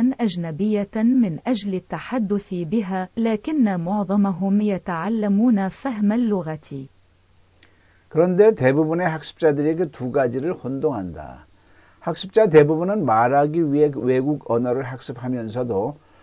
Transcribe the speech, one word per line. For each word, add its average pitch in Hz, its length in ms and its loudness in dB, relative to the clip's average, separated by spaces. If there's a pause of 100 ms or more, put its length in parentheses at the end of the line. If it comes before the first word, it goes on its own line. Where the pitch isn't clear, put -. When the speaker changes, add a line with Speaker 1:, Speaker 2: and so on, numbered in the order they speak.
(200)
Speaker 1:
أجنبية 196 760 -2
من 226 520 2
أجل 202 280 -2
التحدث 196 760 -4
بها، 185 640 -4
لكن 226 640 0
معظمهم 196 840 0
يتعلمون 202 1040 0
فهم 208 440 -2
اللغة. 156 760 -4 (1200)
Speaker 2:
그런데 180 460 4
대부분의 156 520 2
학습자들이 156 680 0
그 175 160 -4
두 127 200 -8
가지를 135 420 -2
혼동한다. 95 920 -6 (600)
학습자 190 400 2
대부분은 160 560 4
말하기 143 720 2
위해 147 200 2
외국 131 560 -2
언어를 123 340 0
학습하면서도 123 1120 -6 (260)